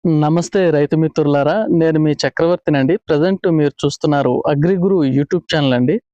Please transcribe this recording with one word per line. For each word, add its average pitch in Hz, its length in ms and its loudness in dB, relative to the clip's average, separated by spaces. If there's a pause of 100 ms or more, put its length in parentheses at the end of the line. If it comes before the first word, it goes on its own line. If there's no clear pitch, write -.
నమస్తే 165 560 0 (100)
రైతు 147 260 0
మిత్రులారా, 147 580 0 (140)
నేను 160 320 2
మీ 151 140 2
చక్రవర్తినండి. 151 840 0
ప్రజెంట్ 170 480 -2
మీరు 151 260 2
చూస్తున్నారు 143 580 -2 (140)
అగ్రిగురు 175 500 0 (100)
YouTube 143 400 -2
ఛానల్ 143 280 0
అండి. 127 220 0 (180)